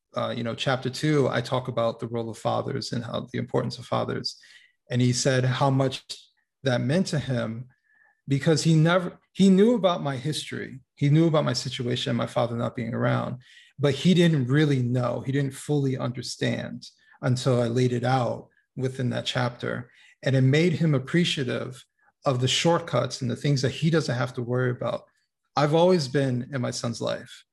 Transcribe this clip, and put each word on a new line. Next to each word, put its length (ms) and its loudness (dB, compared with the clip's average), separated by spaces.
uh, 200 -4
you 60 -6
know, 120 -4
chapter 360 -2
two, 380 0
I 120 -2
talk 280 -4
about 320 -2
the 80 -8
role 220 -6
of 80 -14
fathers 540 -4
and 120 -6
how 280 -8
the 60 -6
importance 400 -4
of 80 -16
fathers. 500 -4
And 100 0
he 120 4
said 320 2
how 260 2
much 320 0
that 160 0
meant 280 0
to 100 -2
him, 480 -4
because 380 2
he 100 6
never, 440 4
he 160 6
knew 260 8
about 280 2
my 140 -2
history. 640 -8
He 120 2
knew 200 6
about 160 2
my 80 0
situation, 640 -4
my 100 -2
father 300 -2
not 200 -4
being 160 -6
around, 460 -2
but 160 2
he 200 4
didn't 340 4
really 340 2
know. 420 -2
He 80 -6
didn't 220 -2
fully 420 -2
understand 880 -6
until 400 2
I 60 0
laid 240 2
it 120 -4
out 440 -2
within 340 -4
that 160 -4
chapter. 640 -4
And 140 2
it 60 4
made 320 4
him 200 2
appreciative 880 -2
of 140 2
the 80 2
shortcuts 760 0
and 80 -2
the 60 -4
things 260 0
that 80 2
he 200 0
doesn't 320 0
have 120 -6
to 80 -6
worry 280 0
about. 340 -6
I've 180 2
always 340 4
been 440 -2
in 80 -4
my 120 -4
son's 280 -6
life. 520 -6